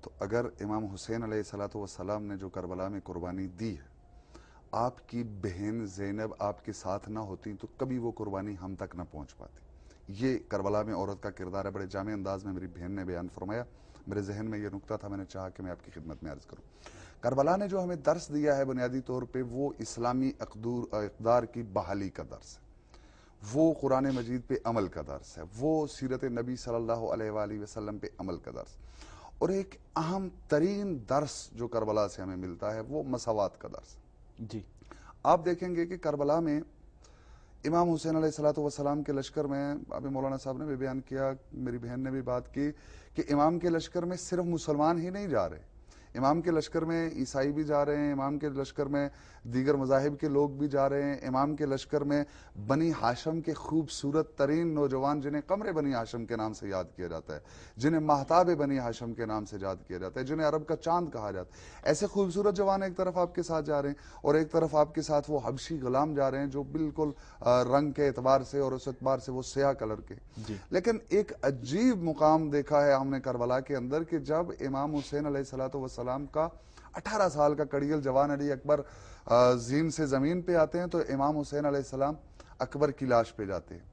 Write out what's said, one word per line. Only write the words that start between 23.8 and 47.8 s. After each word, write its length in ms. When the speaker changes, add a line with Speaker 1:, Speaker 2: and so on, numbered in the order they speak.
Speaker 1:
قرآن 340
مجید 320
پہ 160
عمل 240
کا 200
درس 300
ہے، 60
وہ 280
سیرت 360
نبی 320
صلی 200
اللہ 160
علیہ 380
وآلہ 300
وسلم 380
پہ 100
عمل 200
کا 140
درس، 260
اور 120
ایک 260
اہم 340
ترین 500
درس 420
جو 160
کربلا 400
سے 140
ہمیں 140
ملتا 400
ہے، 40
وہ 240
مساوات 580
کا 60
درس 280
ہے۔ 60
Speaker 2:
جی۔ 200
Speaker 1:
آپ 220
دیکھیں 300
گے 100
کہ 120
کربلا 420
میں 220
امام 260
حسین 260
علیہ 100
الصلوۃ 320
والسلام 460
کے 80
لشکر 340
میں، 300
ابھی 200
مولانا 280
صاحب 200
نے 80
بھی 100
بیان 260
کیا، 320
میری 240
بہن 220
نے 120
بھی 100
بات 320
کی 180
کہ 140
امام 300
کے 100
لشکر 340
میں 140
صرف 280
مسلمان 540
ہی 100
نہیں 180
جا 220
رہے، 100
امام 260
کے 100
لشکر 300
میں 340
عیسائی 360
بھی 120
جا 220